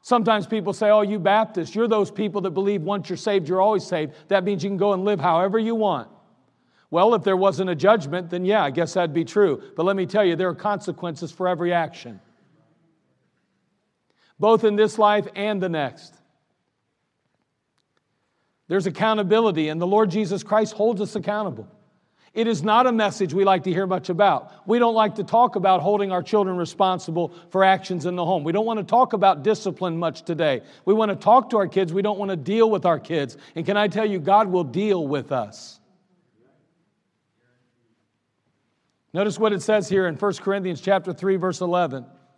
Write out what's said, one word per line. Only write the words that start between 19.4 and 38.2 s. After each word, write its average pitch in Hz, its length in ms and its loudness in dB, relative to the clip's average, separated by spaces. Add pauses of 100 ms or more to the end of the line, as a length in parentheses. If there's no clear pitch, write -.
and 156 100 -6
the 175 80 -2
Lord 202 240 2
Jesus 196 320 -4
Christ 220 300 0
holds 214 300 -2
us - 120 -8
accountable. 196 540 -6 (680)
It 220 120 0
is 202 160 -2
not 220 240 4
a 247 60 2
message 196 420 -2
we 196 100 2
like 190 200 2
to 185 60 -2
hear 185 160 -2
much 180 220 -4
about. 175 420 2 (160)
We 233 120 2
don't 233 160 4
like 220 220 2
to 208 60 -6
talk 233 320 2
about 190 280 2
holding 202 300 0
our 180 100 -2
children 190 340 0
responsible 175 800 -2 (160)
for 190 120 2
actions 185 440 2
in 180 100 -4
the 175 80 -4
home. 165 180 -2
We 160 100 -4
don't 208 120 0
want 226 140 -2
to 196 60 -6
talk 247 280 2
about 185 300 2
discipline 185 560 -2
much 170 240 -4
today. 151 400 -2 (240)
We 196 80 4
want 220 160 2
to 190 40 -2
talk 247 360 4
to 233 80 0
our 190 100 0
kids. 175 240 -2
We 190 80 -2
don't 202 180 -2
want 196 120 -6
to 190 60 -4
deal 214 340 2
with 185 160 0
our 165 120 2
kids. 143 380 -6 (180)
And 160 120 -6
can 202 100 0
I 208 100 2
tell 214 200 -2
you, 202 120 -2
God 196 300 4
will 180 160 0
deal 175 420 -2
with 135 240 -4
us. 110 480 -8 (3250)